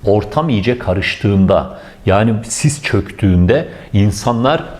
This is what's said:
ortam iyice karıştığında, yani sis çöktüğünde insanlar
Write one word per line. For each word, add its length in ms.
ortam 420
iyice 300
karıştığında, 1000
yani 280
sis 380
çöktüğünde 880
insanlar 720